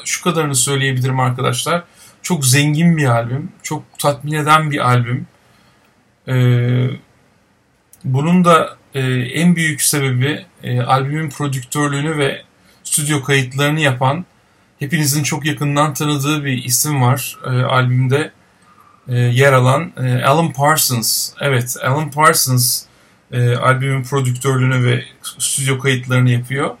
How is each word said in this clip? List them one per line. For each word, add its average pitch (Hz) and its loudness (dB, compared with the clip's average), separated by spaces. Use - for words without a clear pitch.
şu - -8
kadarını 156 0
söyleyebilirim 131 0
arkadaşlar. 127 -2
Çok 156 -2
zengin 151 4
bir 147 2
albüm, 120 -2
çok - -10
tatmin 147 -2
eden 156 2
bir 139 -4
albüm. 123 0
E, 131 -2
bunun 160 2
da, 165 2
e, 135 -4
en 143 2
büyük 160 -2
sebebi, 139 0
e, 123 -2
albümün 135 -2
prodüktörlüğünü 143 -4
ve - -2
stüdyo 147 -2
kayıtlarını 139 0
yapan, 135 0
hepinizin 147 -2
çok 139 -4
yakından 147 0
tanıdığı 147 -2
bir 127 -2
isim 135 -2
var, 127 0
e, - -8
albümde, 127 0
e, 123 -2
yer 123 4
alan, 135 2
e, 127 -2
Alan 147 2
Parsons. 139 -2
Evet, 127 -2
Alan 139 -2
Parsons, 131 2
e, 120 2
albümün 131 0
prodüktörlüğünü 127 0
ve 123 0
stüdyo 135 -2
kayıtlarını 127 2
yapıyor. 131 -2